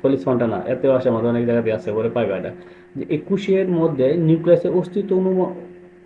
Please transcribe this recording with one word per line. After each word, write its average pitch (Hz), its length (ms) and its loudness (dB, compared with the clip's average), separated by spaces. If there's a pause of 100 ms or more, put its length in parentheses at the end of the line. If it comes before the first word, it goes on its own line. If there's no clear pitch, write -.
ফেলিস 135 220 0
ফন্টানা, 117 420 0
এতেও 135 260 0
আসে 127 180 2
আমাদের 117 200 0
অনেক 120 160 0
জায়গাতে 117 280 0
আছে, 107 180 -4
পরে 110 180 0
পাইবা 98 280 -2
এটা, 92 140 -8 (440)
যে 143 140 -8
এই 151 80 0
কোষের 190 500 0
মধ্যে 156 460 2
নিউক্লিয়াসের 165 580 4
অস্তিত্ব 185 460 -2
অনুমা-, 185 320 0 (560)